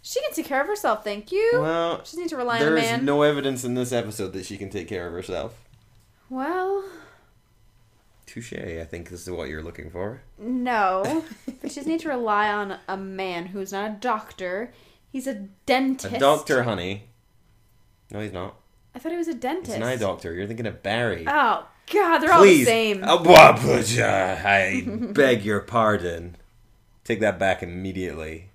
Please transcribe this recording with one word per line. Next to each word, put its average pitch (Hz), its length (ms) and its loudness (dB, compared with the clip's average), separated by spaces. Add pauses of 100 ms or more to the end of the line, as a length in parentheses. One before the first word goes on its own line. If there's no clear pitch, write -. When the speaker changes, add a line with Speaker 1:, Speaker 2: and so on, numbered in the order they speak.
Speaker 1:
She - 200 -6
can 587 120 -6
take - 140 -6
care 269 140 0
of 294 80 0
herself, 330 360 -2
thank 208 280 -8
you. 427 220 2
Speaker 2:
Well, 339 440 0
Speaker 1:
She - 40 -14
doesn't - 200 -14
need 339 80 -4
to 320 60 -8
rely 240 200 -2
on 143 60 0
a - 20 2
Speaker 2:
there 160 120 4
is - 80 2
Speaker 1:
man. 233 200 -2
Speaker 2:
no 143 180 2
evidence 135 420 0
in 123 100 -4
this 123 180 -2
episode 104 400 -4
that 92 140 -10
she 101 100 -12
can 98 140 -10
take 92 180 -8
care 90 180 -6
of 82 60 -8
herself. 87 480 -8 (680)
Speaker 1:
Well. 370 540 -4 (1400)
Speaker 2:
Touche, - 280 -16
I 82 300 -10
think 85 260 -14
this 87 120 -16
is 90 80 -12
what 82 180 -8
you're 76 140 -10
looking 80 280 -14
for. 98 320 -10 (160)
Speaker 1:
No. 233 880 -2
Speaker 2:
<laughs> 220 60 -16 (280)
Speaker 1:
She - 140 -10
doesn't 277 100 -10
need 320 140 -2
to 330 80 -8
rely 214 420 0
on 202 260 -4 (120)
a 190 80 -6
man 190 500 -8
who's 190 260 -10
not 202 180 -6
a 214 40 -10
doctor. 214 800 -8 (400)
He's 262 160 -8
a 202 180 -8 (200)
dentist. 262 500 0
Speaker 2:
A - 20 -4
doctor, 139 460 2
honey. 101 400 -4 (1040)
No, 101 100 -10
he's 107 120 -8
not. 92 240 -10 (380)
Speaker 1:
I 247 40 -16
thought 320 140 -8
he 349 60 -6
was 330 100 -4
a 330 60 -6
dentist. 277 340 -6
Speaker 2:
He's 220 80 -8
an - 80 -6
eye 123 120 -2
doctor. 90 380 -4
You're 95 140 -6
thinking 113 180 -8
of - 160 -10
Barry. 101 460 -2
Speaker 1:
Oh, 262 360 0 (280)
God, 339 260 4
they're 311 120 0
Speaker 2:
Please. - 20 8
Speaker 1:
all 339 120 10
the 247 200 8
same. 220 400 2
Speaker 2:
Uh, 170 140 2
blah, 160 340 12
blah, 127 280 2
blah, 101 640 0
I 98 400 2
Speaker 1:
<laughs> 220 280 -6
Speaker 2:
beg 123 320 4
your 104 160 0
pardon. 87 760 -2 (680)
Take 110 160 -2
that 101 180 0
back 95 240 0
immediately. 87 920 -8